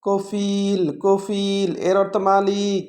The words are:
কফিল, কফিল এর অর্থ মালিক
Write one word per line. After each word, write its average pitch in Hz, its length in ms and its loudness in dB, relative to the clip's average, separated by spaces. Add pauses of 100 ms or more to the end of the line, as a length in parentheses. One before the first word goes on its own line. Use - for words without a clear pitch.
কফিল, 202 760 0 (220)
কফিল 196 680 0 (180)
এর 190 140 2
অর্থ 190 120 -4 (120)
মালিক 196 600 0